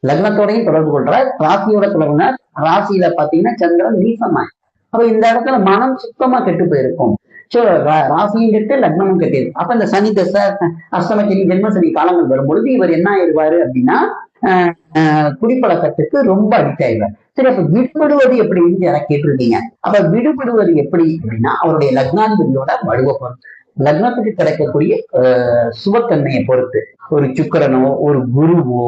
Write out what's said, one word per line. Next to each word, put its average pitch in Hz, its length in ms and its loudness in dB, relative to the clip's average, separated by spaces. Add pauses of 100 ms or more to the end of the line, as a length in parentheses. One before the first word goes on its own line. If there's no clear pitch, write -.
லக்னத்தோடையும் 202 640 0
தொடர்பு 156 220 0
கொள்றார், 202 380 0 (100)
ராசியோட 202 520 0
தொடர்புனார். 156 460 0 (220)
ராசியில 185 540 0
பாத்தீங்கன்னா 165 420 0
சந்திரன் 185 460 2
நீசமாய், 220 500 -2 (420)
அப்ப 233 140 2
இந்த 220 200 2
இடத்துல 240 360 0
மனம் 226 340 0
சுத்தமா 254 420 -2
கெட்டு 180 260 0
போயிருக்கும். 131 500 0 (340)
So, 233 100 0 (220)
ரா-, 151 260 0
ராசியும் 208 460 0
கெட்டு 214 220 0
லக்னமும் 185 440 0
கெட்டு. 139 200 0 (140)
அப்ப - 200 -6
இந்த 208 140 0
சனி 208 240 0
தசை, 190 300 0 (500)
அஷ்டம 208 320 -2
சனி, 190 200 0
ஜென்ம 190 280 0
சனி 175 200 2
காலங்கள் 160 400 2
வரும்பொழுது 147 400 0
இவர் 190 200 2
என்ன 170 180 0
ஆயிடுவாரு 160 500 2
அப்படின்னா, 131 380 0 (460)
ஆஹ், 180 280 2 (220)
ஆஹ், 151 420 2
குடிப்பழக்கத்துக்கு 226 880 0
ரொம்ப 208 340 2
அடிக்ட் 143 260 -2
ஆயிடுவார். 110 300 -2 (180)
சரி, 262 180 2
அப்ப 190 180 0
விடுபடுவது 262 680 2
எப்படின்னு 180 480 2
யாராவது 147 240 -2
கேட்டிருக்கீங்க. 131 500 0 (220)
அப்ப 208 260 0
விடுபடுவது 233 680 0
எப்படி 165 380 0
அப்படின்னா 113 420 -4
அவருடைய 151 380 0
லக்னாதிபதியோட 143 760 0 (120)
வலுவை 131 300 0
பொறுத்து, - 340 -12 (320)
லக்னத்துக்கு 208 540 0
கிடைக்கக்கூடிய, 151 640 -2 (220)
ஆஹ், 120 580 2
சுபத்தன்மையை 160 680 -2
பொறுத்து, 127 380 -2 (280)
ஒரு 143 220 0
சுக்கிரனோ 139 520 0 (160)
ஒரு 143 220 0 (100)
குருவோ 135 560 0